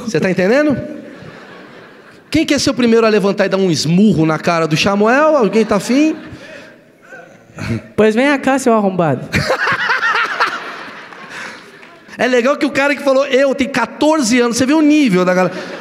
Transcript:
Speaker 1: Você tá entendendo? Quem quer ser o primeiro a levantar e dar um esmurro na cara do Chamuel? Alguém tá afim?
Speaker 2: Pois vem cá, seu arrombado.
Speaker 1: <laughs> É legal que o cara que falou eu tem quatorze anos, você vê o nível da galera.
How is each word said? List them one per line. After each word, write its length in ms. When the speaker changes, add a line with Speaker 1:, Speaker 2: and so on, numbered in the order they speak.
Speaker 1:
Você 160
tá 120
entendendo? 440
Quem 120
quer 160
ser 120
o 20
primeiro 320
a 40
levantar 360
e 40
dar 80
um 120
esmurro 560
na 140
cara 280
do 80
Chamuel? 640
Alguém 260
tá 120
afim? 400
Speaker 2:
Pois 200
vem 240
cá, 180
seu 160
arrombado. 560
Speaker 1:
<laughs> 100
É 100
legal 280
que 100
o 60
cara 240
que 80
falou 240
eu 260
tem 140
quatorze 720
anos, 160
você 100
vê 80
o 80
nível 440
da 80
galera. 200